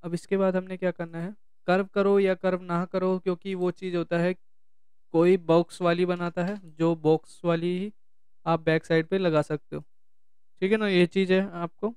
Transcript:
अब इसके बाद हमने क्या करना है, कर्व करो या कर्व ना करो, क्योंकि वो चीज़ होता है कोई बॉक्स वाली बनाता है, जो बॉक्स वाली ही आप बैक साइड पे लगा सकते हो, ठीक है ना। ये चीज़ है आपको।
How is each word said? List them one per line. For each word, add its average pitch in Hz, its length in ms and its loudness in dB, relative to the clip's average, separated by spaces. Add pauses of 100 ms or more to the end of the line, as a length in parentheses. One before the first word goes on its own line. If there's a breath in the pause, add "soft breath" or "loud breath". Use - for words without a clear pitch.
अब 170 100 -6
इसके 190 220 -4
बाद 190 200 0
हमने 185 200 -6
क्या 180 160 -2
करना 165 280 -8
है, 190 140 -8 (340)
कर्व 190 260 2
करो 202 260 4
या 190 160 2
कर्व 185 280 -2
ना 175 220 -2
करो, 185 320 -2
क्योंकि 185 380 -4
वो 180 160 0
चीज़ 180 240 -6
होता 170 220 -2
है 175 160 2 (800)
कोई 175 220 6 (100)
बॉक्स 165 360 2
वाली 175 240 2
बनाता 175 380 -4
है, 202 160 -6 (120)
जो 165 260 0
बॉक्स 156 460 0
वाली 170 340 0
ही 208 140 -6 (540)
आप 165 160 0
बैक 160 240 0
साइड 160 220 2
पे 190 100 0
लगा 160 260 2
सकते - 320 -8
हो, 151 60 -8 (800)
ठीक 190 100 0
है 220 60 2
ना। 214 120 -2
ये 180 180 4
चीज़ 190 240 0
है 190 100 4 (180)
आपको। 202 360 -6